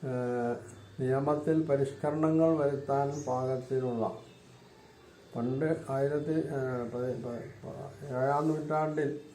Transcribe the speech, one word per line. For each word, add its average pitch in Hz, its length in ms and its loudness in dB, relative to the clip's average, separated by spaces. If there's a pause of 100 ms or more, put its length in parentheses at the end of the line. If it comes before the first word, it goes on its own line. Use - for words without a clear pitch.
ഏഹ്, 123 440 0 (460)
നിയമത്തിൽ 143 580 2 (120)
പരിഷ്കരണങ്ങൾ 156 880 4
വരുത്താൻ 139 480 2 (180)
പാകത്തിനുള്ള, 127 760 0 (1300)
പണ്ട് 131 320 0 (300)
ആയിരത്തി, 147 400 2 (220)
ഏഹ്, 127 340 -2
പ-, 123 100 -4 (220)
പ-, 120 100 -6 (300)
പ-, 135 100 -10 (460)
ഏഴാം 143 300 2
നൂറ്റാണ്ടിൽ 151 600 0 (240)